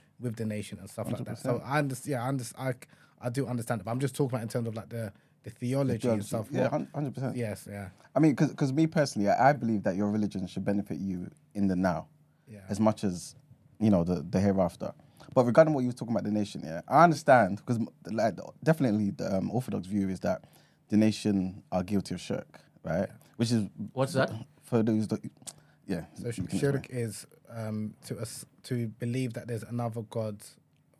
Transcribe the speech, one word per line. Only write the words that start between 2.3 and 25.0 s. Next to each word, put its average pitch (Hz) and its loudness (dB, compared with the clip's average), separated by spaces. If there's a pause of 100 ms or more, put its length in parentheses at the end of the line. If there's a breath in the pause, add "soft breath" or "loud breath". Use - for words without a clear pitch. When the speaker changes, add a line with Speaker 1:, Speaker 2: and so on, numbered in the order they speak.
Speaker 1:
underst-, 127 -6 (600 soft breath)
I, - -8
I 123 -4
do 123 -2
understand 120 -4
it, 90 -14
but 113 -4
I'm 127 -2
just 139 -2
talking 131 0
about 113 -4
in 113 -6
terms 120 -2
of, 110 -6
like, 110 -10
the, 113 -6 (320 soft breath)
the 113 -14
theology 131 -2
Speaker 2:
The 123 0
Speaker 1:
and 110 -2 (220)
Speaker 2:
theology. - -10
Speaker 1:
stuff. 110 -4
Speaker 2:
Yeah, - 0
Speaker 1:
What 120 2
Speaker 2:
hun-, - -2
hundred 139 -4
percent. 127 -4
Speaker 1:
Yes, 107 -6
yeah. 101 -10 (260 soft breath)
Speaker 2:
I - 4
mean, 156 8
'cause, 151 4
'cause 135 0
me 160 4
personally, 139 0
I, 123 6
I 147 8
believe 113 0
that 95 0
your 104 2
religion 101 -2
should 95 -8
benefit 101 -2
you 90 -4 (240)
in 101 2
the 95 2
now, 90 2 (400)
Speaker 1:
Yeah. 107 -18 (100)
Speaker 2:
as 104 -2
much 110 2
as, 90 -4 (440)
you 110 6
know, 87 6
the, 90 0
the 92 0
hereafter. 95 2 (400 loud breath)
But 127 6
regarding 156 6
what 135 0
you 123 0
were 120 -2
talking 117 -6
about, - 0
the 104 -2
nation, 104 -2
yeah, 80 -8
I 143 8
understand, 127 6
'cause 120 0
m-, 110 -4 (200)
like, 110 0 (280)
definitely 110 2
the, - -4
um, 95 -2
Orthodox 104 -4
view 98 0
is 92 -6
that 92 -2 (420 soft breath)
the - 2
nation 104 2 (120)
are 92 0
guilty 98 -2
of - -8
shirk, - -8 (220)
right? 85 -2
Speaker 1:
Yeah. - -20 (220 soft breath)
Speaker 2:
Which 117 0
is 110 2 (260)
Speaker 3:
What's 131 -2
that? 131 0 (300)
Speaker 2:
for 117 2
those 110 2